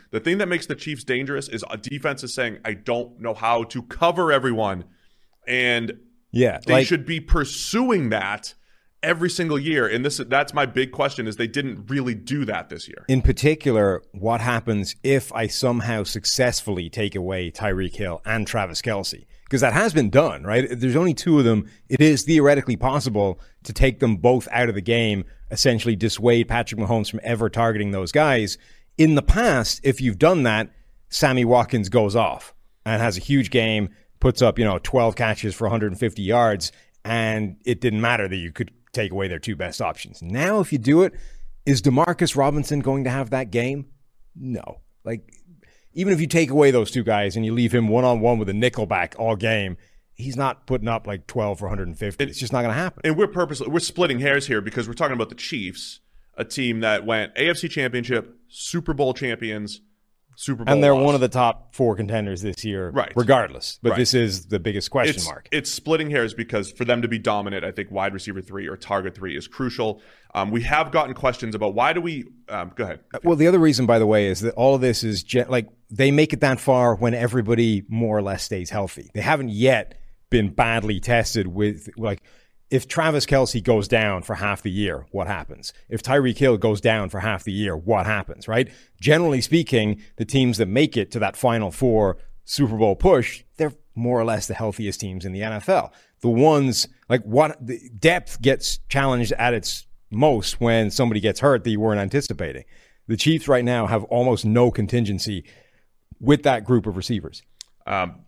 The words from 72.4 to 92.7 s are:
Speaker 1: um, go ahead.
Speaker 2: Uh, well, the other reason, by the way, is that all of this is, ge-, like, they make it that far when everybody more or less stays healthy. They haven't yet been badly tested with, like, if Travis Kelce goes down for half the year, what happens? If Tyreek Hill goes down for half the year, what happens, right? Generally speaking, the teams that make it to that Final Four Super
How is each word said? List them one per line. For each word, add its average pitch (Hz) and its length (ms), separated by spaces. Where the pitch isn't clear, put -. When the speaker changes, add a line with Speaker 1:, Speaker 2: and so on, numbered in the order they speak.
Speaker 1:
um, 92 280
go 117 100
ahead. 85 160
Speaker 2:
Uh, - 100
well, 170 120
the 151 120
other 180 120
reason, 135 260
by 113 140
the 110 80
way, 104 200
is 92 120
that 113 160
all 131 180
of 131 80
this 123 220
is, 104 180
ge-, 123 280
like, 123 180
they 135 200
make 151 200
it 139 80
that 131 200
far 123 360
when 113 180
everybody 117 760
more 110 280
or 104 40
less 98 200
stays 92 280
healthy. 95 440
They 104 80
haven't 135 280
yet 110 460
been 110 240
badly 110 480
tested 113 460
with, 104 500
like, 104 240
if 131 180
Travis 160 380
Kelce 131 360
goes 107 280
down 104 320
for 107 140
half 101 260
the 101 100
year, 90 400
what 95 160
happens? - 460
If 113 120
Tyreek 131 360
Hill 131 180
goes 104 240
down 110 300
for 98 100
half 101 240
the 107 80
year, 98 240
what 92 300
happens, 104 420
right? 120 220
Generally 147 400
speaking, 113 600
the 113 80
teams 123 340
that 104 120
make 131 260
it 104 160
to 117 80
that 101 160
Final 113 360
Four 107 460
Super 113 320